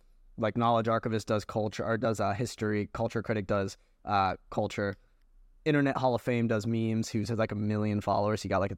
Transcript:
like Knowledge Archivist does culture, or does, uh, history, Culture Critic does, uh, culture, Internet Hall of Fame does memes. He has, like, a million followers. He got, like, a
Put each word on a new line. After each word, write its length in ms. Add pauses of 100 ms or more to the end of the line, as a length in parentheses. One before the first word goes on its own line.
(380)
like 200
Knowledge 320
Archivist 380
does 180
culture, 400
or 120
does, 220
uh, 140
history, 580
Culture 320
Critic 240
does, 300 (260)
uh, 320 (140)
culture, 460 (720)
Internet 320
Hall 180
of 60
Fame 260
does 200
memes. 420
He 100
has, 120
like, 200
a 40
million 460
followers. 400
He 80
got, 100
like, 120
a 60